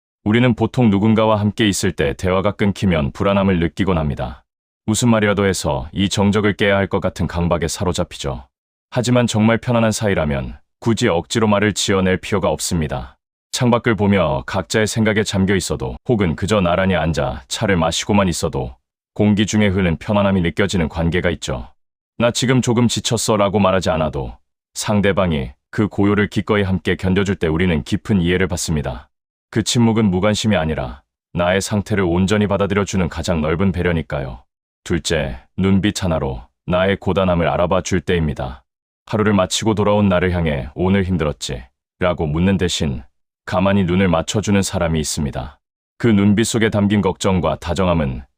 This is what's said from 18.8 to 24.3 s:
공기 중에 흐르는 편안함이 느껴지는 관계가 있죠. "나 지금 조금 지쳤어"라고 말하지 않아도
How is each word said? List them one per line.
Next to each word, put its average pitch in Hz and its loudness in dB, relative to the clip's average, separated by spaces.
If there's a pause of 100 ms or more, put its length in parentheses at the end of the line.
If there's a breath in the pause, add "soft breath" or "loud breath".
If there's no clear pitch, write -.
공기 104 2
중에 107 2
흐르는 90 0
편안함이 98 0
느껴지는 87 0
관계가 85 -2
있죠. 65 -6 (500)
"나 117 2
지금 123 0
조금 120 2
지쳤어"라고 104 0
말하지 95 2
않아도 71 -4 (380)